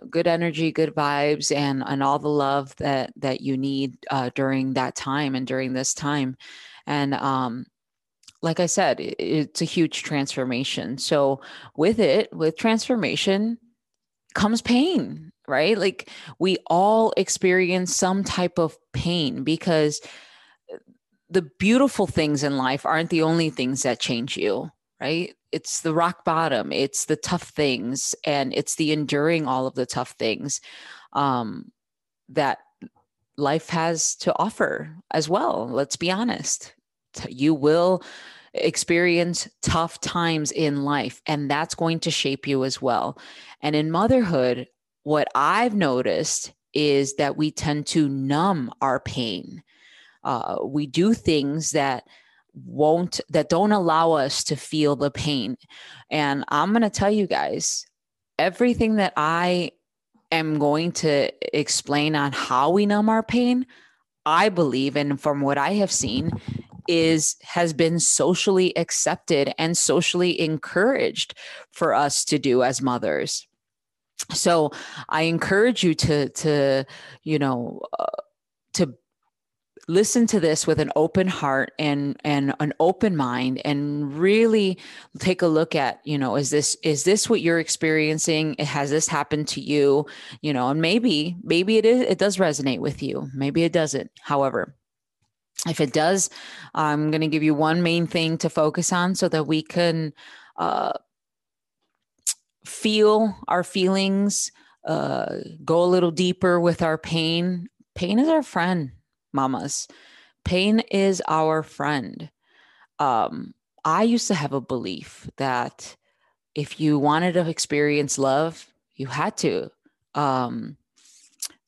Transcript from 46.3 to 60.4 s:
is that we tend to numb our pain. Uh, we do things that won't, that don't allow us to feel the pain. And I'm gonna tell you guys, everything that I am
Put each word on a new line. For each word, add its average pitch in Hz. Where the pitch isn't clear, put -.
is 139
that 143
we 156
tend 147
to 151
numb 139
our 135
pain. 117
Uh, 117
we 143
do 180
things 151
that 139
won't, 151
that 151
don't 196
allow 165
us 139
to 151
feel 147
the 139
pain. 127
And 143
I'm 170
gonna 226
tell 196
you 208
guys, 73
everything 220
that 196
I 170
am 156